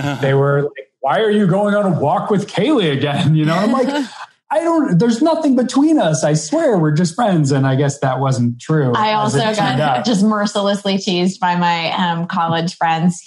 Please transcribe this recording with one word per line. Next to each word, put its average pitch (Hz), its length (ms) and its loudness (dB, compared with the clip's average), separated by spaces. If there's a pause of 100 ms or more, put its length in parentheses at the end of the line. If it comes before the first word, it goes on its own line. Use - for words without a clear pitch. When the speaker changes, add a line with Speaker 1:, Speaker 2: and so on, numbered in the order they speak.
(200)
Speaker 1:
<laughs> - 20 -6
Speaker 2:
They 135 120 0
were 139 300 2
like, - 260 -10 (100)
"Why 147 220 0
are 214 100 2
you 208 160 2
going 202 280 2
on 202 180 0
a 139 60 -2
walk 180 300 -2
with 196 200 0
Kaylee 202 460 0
again?" 139 400 0
<laughs> 156 40 2
You 151 60 2
know, 160 100 0
I'm 208 160 0
like, 262 160 0
Speaker 3:
<laughs> - 640 -8
Speaker 2:
"I 302 80 0
don't, 320 400 2
there's 233 220 2
nothing 311 340 2
between 277 440 2
us. 160 260 0
I 151 80 2
swear 269 440 0
we're 156 140 2
just 165 240 0
friends." 170 380 0
And 135 120 0
I 131 100 0
guess 143 240 0
that 135 200 -2
wasn't 120 400 0
true, 147 340 0
Speaker 3:
I 113 180 0
Speaker 2:
as 214 220 0
Speaker 3:
also - 40 0
Speaker 2:
it 214 180 0
turned 202 220 0
Speaker 3:
got 139 220 0
Speaker 2:
out. - 60 -6
Speaker 3:
just 208 200 2
mercilessly 202 720 0
teased 185 420 -2
by 180 160 0
my, 170 380 0
um, 170 340 -4
college 165 480 -2
friends 165 520 -2